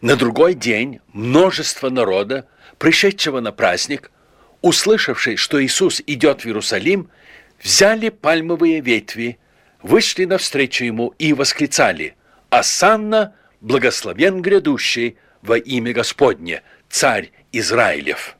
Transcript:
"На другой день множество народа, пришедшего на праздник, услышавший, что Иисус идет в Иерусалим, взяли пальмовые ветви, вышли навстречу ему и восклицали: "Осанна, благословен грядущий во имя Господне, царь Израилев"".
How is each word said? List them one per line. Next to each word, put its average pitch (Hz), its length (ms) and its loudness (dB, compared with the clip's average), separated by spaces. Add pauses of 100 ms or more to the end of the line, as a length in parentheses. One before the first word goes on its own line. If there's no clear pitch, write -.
"На 123 140 2
другой 127 380 2
день 120 460 -4 (120)
множество 139 760 0
народа, 117 580 -2 (300)
пришедшего 165 640 0
на 113 120 -6
праздник, 101 600 -2 (500)
услышавший, 160 760 0
что 139 280 0
Иисус - 400 0
идет 139 360 0
в - 40 -12
Иерусалим, 113 640 -2 (500)
взяли 220 500 2
пальмовые 165 720 0
ветви, 117 600 -4 (420)
вышли - 440 2
навстречу 139 600 -2
ему 117 320 -4
и 156 160 2
восклицали: 127 840 0 (360)
"Осанна, 214 840 2 (280)
благословен 123 800 0
грядущий 151 760 0 (240)
во 113 160 0
имя 120 360 -4
Господне, 95 680 0 (280)
царь 110 420 -2 (200)
Израилев"". 98 880 -2